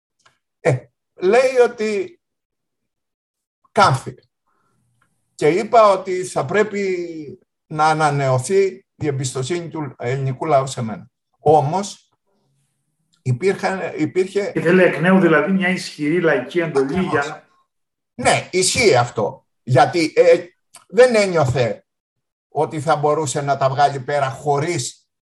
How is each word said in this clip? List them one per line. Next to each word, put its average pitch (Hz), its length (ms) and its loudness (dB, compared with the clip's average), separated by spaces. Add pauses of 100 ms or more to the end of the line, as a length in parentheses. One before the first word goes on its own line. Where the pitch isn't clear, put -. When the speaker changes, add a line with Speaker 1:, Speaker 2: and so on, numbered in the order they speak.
(600)
Speaker 1:
Ε, 143 160 0 (380)
λέει 254 500 2
ότι 214 560 -6 (1500)
κάμφθηκα. 151 500 0 (1120)
Και 151 140 2
είπα 214 440 4
ότι 185 320 -4
θα 160 200 -6
πρέπει 180 960 -4 (280)
να 156 200 0
ανανεωθεί 151 1080 0
η 151 120 -8
εμπιστοσύνη 143 600 -6
του 147 300 -10
ελληνικού 131 480 -6
λαού 135 200 2
σε 131 160 -10
μένα. 104 280 -10 (280)
Όμως, 156 720 -2 (1120)
υπήρχαν, 185 580 -2 (160)
υπήρχε 185 580 -2
Speaker 2:
Ήθελε 180 300 4
εκ 151 160 0
νέου, 185 200 4
δηλαδή, 160 320 2
μια 185 160 0
ισχυρή 165 520 -4
λαϊκή 147 380 -2
εντολή 165 260 0
Speaker 1:
Ακριβώς. 175 260 -4
Speaker 2:
για - 120 0 (920)
να 123 160 -8
Speaker 1:
Ναι, 135 200 -2
ισχύει 185 460 2
αυτό. - 500 -2 (160)
Γιατί, 156 540 2
ε, 170 280 4 (440)
δεν 240 260 4
ένιωθε 139 720 0 (600)
ότι 151 320 -4
θα 151 160 0
μπορούσε 151 440 -2
να 139 160 -2
τα 135 140 0
βγάλει 139 300 0
πέρα 135 300 -4
χωρίς 147 800 -4 (140)